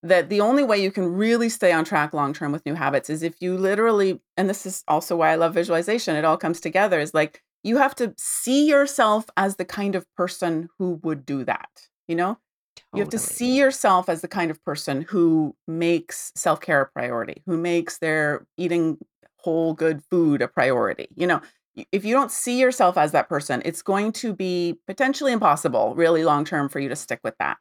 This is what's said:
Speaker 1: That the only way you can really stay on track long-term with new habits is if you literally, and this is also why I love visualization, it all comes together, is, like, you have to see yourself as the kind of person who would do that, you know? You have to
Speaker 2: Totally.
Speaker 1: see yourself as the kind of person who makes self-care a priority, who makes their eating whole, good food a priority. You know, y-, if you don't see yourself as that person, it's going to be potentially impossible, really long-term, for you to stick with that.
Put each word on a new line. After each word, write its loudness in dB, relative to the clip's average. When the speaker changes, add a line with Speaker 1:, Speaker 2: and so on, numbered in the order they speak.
Speaker 1:
That 2
the 0
only 4
way 2
you 0
can -2
really 2
stay 2
on 2
track -2
long-term -4
with -6
new -4
habits -2
is -6
if -6
you -4
literally, 2
and 0
this -6
is -10
also 0
why 4
I 4
love 0
visualization, 0
it 0
all 4
comes -4
together, 0
is, -4
like, -2
you 0
have 2
to -4
see 0
yourself 4
as 0
the -6
kind -4
of -4
person -4
who -4
would -4
do -6
that, -8
you -2
know? -2
You -4
have -2
to -4
Speaker 2:
Totally. -6
Speaker 1:
see 0
yourself 2
as -2
the -10
kind -2
of -10
person -4
who 2
makes -2
self-care 0
a 2
priority, -6
who -2
makes -2
their -2
eating 0
whole, 0
good -2
food 2
a 0
priority. 0
You -2
know, 2
y-, -14
if -2
you 0
don't 2
see -2
yourself 4
as 2
that 2
person, -2
it's -6
going 0
to -6
be -2
potentially 0
impossible, 2
really 4
long-term, 0
for -6
you -4
to -6
stick -8
with -6
that. -4